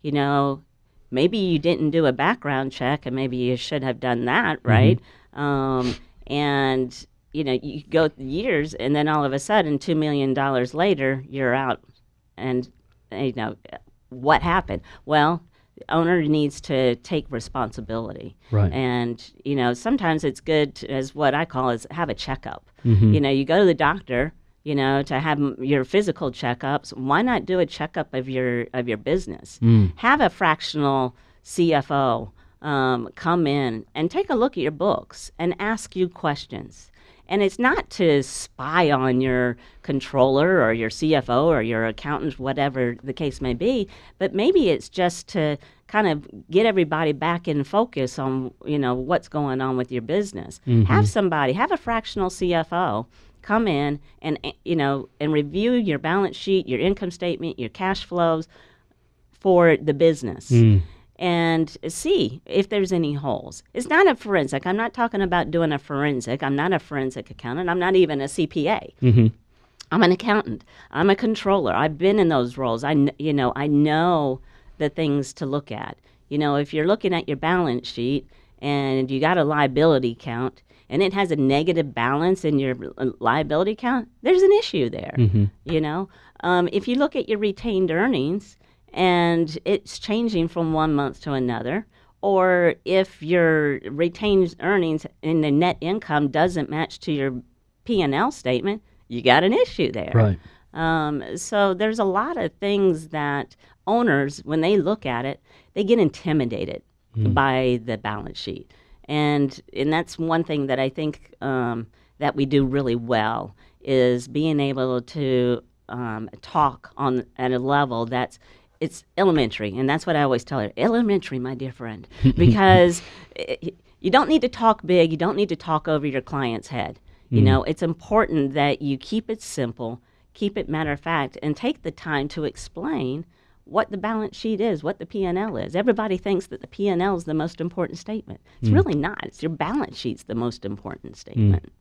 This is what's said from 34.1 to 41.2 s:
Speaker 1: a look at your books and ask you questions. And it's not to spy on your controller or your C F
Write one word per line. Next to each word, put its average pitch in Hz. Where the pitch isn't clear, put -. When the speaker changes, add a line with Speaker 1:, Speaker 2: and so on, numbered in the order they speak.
Speaker 1:
a 277
look 240
at 170
your 151
books -
and 170
ask 214
you 185
questions. -
And 202
it's 196
not 262
to 147
spy 151
on 131
your 123
controller 139
or 113
your 113
C 156
F 135